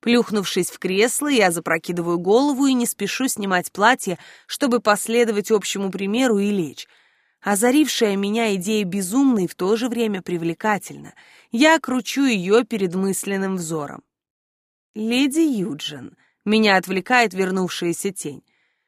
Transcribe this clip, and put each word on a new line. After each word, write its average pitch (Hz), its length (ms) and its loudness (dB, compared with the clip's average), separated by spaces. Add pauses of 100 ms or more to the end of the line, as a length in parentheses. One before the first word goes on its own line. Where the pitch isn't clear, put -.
Плюхнувшись 208 680 0
в - 80 -20
кресло, 202 500 0
я 220 220 4
запрокидываю 170 680 -2
голову 247 480 2
и 269 60 4
не 240 140 0
спешу 233 420 -4
снимать 190 420 -2
платье, 208 480 2 (280)
чтобы 247 340 0
последовать 214 680 0
общему 196 400 -2
примеру 202 480 0
и 202 120 2
лечь. 170 380 -4 (540)
Озарившая 226 760 2
меня 208 380 0
идея 208 300 0
безумна 202 560 0
и 175 60 0
в - 80 -6
то 196 220 0
же 240 120 -2
время 220 340 -2
привлекательна. 170 920 -4 (380)
Я 311 280 6
кручу 254 460 -2
ее 214 400 2
перед 190 300 -4
мысленным 190 640 -2
взором. 156 460 -8 (920)
"Леди 254 460 0
Юджин", 175 760 -2 (320)
меня 214 300 4
отвлекает 190 560 0
вернувшаяся 185 760 -2
тень. 151 320 -12 (460)